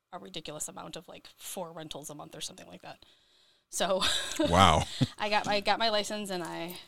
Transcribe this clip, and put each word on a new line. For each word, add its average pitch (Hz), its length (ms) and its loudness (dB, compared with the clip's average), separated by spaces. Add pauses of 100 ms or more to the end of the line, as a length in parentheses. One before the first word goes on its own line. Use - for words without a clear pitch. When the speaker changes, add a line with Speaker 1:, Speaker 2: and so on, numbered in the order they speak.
(140)
Speaker 1:
a 180 60 -12
ridiculous 185 500 -10
amount 180 260 -14
of, 165 140 -14
like, 147 260 -20
four 170 380 -10
rentals 156 360 -12
a 147 60 -14
month 160 200 -16
or 151 60 -14
something 175 260 -14
like 175 160 -18
that. 156 160 -18 (680)
So 190 320 0 (220)
<laughs> - 160 -4
Speaker 2:
Wow. 92 440 8 (340)
Speaker 1:
I 214 120 -2
got, 208 200 2
I 208 100 2
got 202 200 2
my 226 100 2
license 208 400 -2
and 180 140 -4
I 170 340 -8 (100)